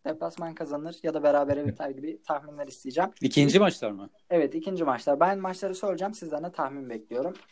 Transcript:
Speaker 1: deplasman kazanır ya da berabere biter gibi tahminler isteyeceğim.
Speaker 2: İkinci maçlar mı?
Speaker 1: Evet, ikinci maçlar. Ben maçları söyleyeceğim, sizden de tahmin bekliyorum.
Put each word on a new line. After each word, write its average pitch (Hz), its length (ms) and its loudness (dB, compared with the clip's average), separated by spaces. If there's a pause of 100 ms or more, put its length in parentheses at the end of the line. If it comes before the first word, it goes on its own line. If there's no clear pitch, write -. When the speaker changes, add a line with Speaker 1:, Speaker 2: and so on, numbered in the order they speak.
Speaker 1:
deplasman 165 480 -6
kazanır 151 480 -8
ya 160 120 0
da 151 80 -2
berabere 143 440 4
biter 143 240 -4
gibi 139 320 -10
tahminler 147 440 -6
isteyeceğim. 143 440 -2 (100)
Speaker 2:
İkinci 143 380 6
maçlar 165 320 2
mı? 98 200 -10 (200)
Speaker 1:
Evet, 151 240 2
ikinci 170 300 -4
maçlar. 139 360 2
Ben 196 180 4
maçları 190 360 -4
söyleyeceğim, 190 400 -4
sizden 151 300 -6
de - 80 -8
tahmin 139 380 -4
bekliyorum. 123 440 -4 (180)